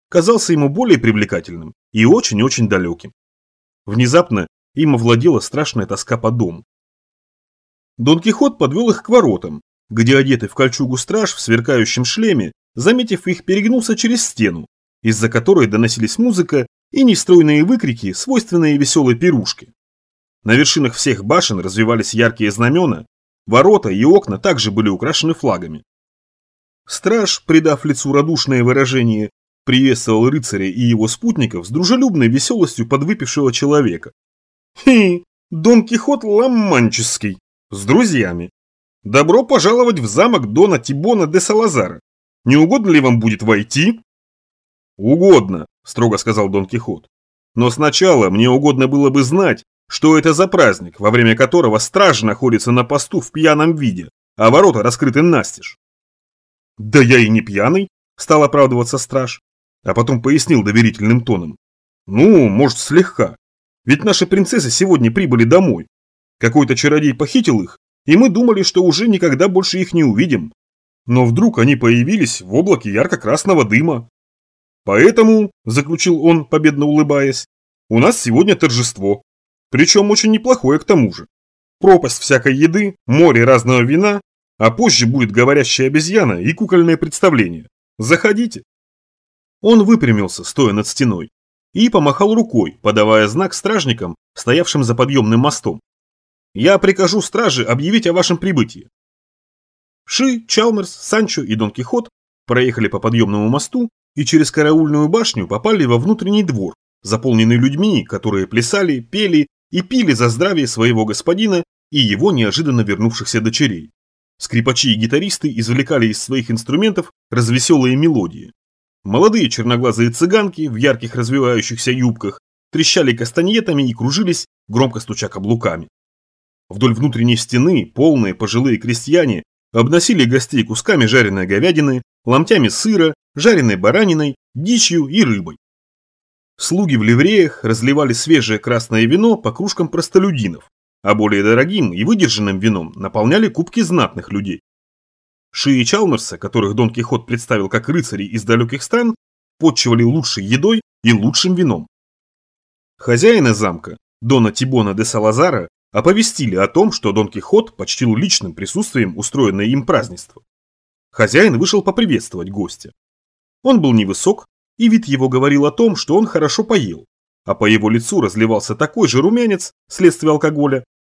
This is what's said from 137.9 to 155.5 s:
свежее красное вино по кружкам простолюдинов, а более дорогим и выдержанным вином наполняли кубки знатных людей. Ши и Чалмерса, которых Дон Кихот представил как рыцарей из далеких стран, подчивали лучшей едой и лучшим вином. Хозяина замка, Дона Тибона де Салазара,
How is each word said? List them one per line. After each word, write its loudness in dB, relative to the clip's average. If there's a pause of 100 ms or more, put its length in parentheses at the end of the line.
свежее 0
красное -2
вино 2
по -6
кружкам -6
простолюдинов, -2 (320)
а 0
более 2
дорогим 2
и -4
выдержанным 0
вином -2
наполняли 0
кубки -4
знатных -4
людей. -6 (920)
Ши 0
и 0
Чалмерса, -2
которых -4
Дон 0
Кихот -6
представил -4
как -6
рыцарей -6
из -8
далеких -2
стран, -2 (440)
подчивали 2
лучшей -2
едой 0 (220)
и 6
лучшим -2
вином. -2 (1080)
Хозяина 2
замка, -6 (240)
Дона 2
Тибона -2
де -2
Салазара, -2 (240)